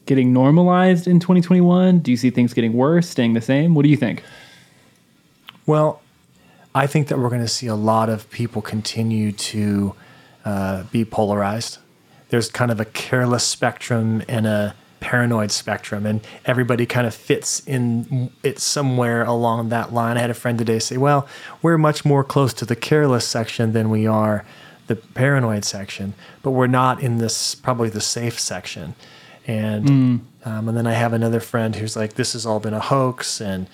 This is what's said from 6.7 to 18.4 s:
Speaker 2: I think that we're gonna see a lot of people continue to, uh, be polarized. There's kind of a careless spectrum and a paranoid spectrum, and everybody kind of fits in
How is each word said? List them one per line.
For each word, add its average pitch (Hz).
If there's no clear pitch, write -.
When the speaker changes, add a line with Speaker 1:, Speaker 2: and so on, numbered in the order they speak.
Speaker 2:
I 139
think 143
that 143
we're 120
gonna 120
see 120
a 110
lot 110
of 107
people 113
continue 107
to, 101
uh, 95
be 117
polarized. 101
There's 117
kind 123
of 107
a 110
careless 123
spectrum 110
and 113
a 104
paranoid 117
spectrum, 104
and 107
everybody 120
kind 123
of 113
fits -
in 123